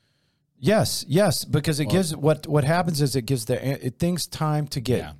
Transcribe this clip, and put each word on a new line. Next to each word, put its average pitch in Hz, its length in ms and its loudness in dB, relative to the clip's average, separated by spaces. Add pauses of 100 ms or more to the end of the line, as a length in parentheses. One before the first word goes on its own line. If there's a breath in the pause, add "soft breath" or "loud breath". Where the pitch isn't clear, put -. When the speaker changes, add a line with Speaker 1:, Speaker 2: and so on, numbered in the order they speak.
(580)
Speaker 1:
yes, 180 500 0
yes, 180 360 2
because 147 360 0
it 147 60 -2
Speaker 2:
Well 113 80 2
Speaker 1:
gives, 165 220 0
what, 147 300 0
what 147 180 2
happens 165 360 0
is 135 160 2
it 117 100 -2
gives 117 200 -2
the, 123 400 -2
it, - 120 -6
things 175 280 0
time 151 420 -2
to 139 120 -6
get, 113 180 0
Speaker 2:
Yeah. 76 220 -6